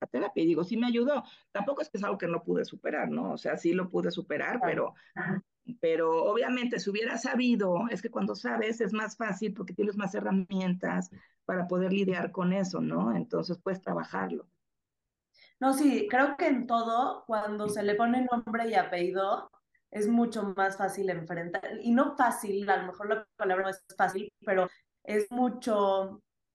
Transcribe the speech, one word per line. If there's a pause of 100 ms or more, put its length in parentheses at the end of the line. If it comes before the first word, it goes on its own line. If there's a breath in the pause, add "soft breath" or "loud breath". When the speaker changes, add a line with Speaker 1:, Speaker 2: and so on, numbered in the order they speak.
Speaker 1:
a
terapia.
Y
digo,
sí
me
ayudó. (280 loud breath)
Tampoco
es
que
es
algo
que
no
pude
superar,
¿no?
O
sea,
sí
lo
pude
superar,
Speaker 2:
Claro.
Speaker 1:
pero, (880 soft breath)
pero
obviamente
si
hubiera
sabido,
es
que
cuando
sabes
es
más
fácil
porque
tienes
más
herramientas (340 loud breath)
para
poder
lidiar
con
eso,
¿no?
Entonces
puedes
trabajarlo. (1120 soft breath)
Speaker 2:
No,
sí,
creo
que
en
todo,
cuando
se
le
pone
nombre
y
apellido, (400)
es
mucho
más
fácil
enfrentar,
y
no
fácil,
a
lo
mejor
la (100)
palabra
no
es (140)
fácil, (140)
pero (360 loud breath)
es
mucho, (320)